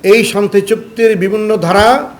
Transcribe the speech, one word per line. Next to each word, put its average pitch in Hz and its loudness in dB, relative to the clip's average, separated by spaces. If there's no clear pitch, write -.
এই 214 4
শান্তি 202 0
চুক্তির 226 -2
বিভিন্ন 214 -4
ধারা 202 2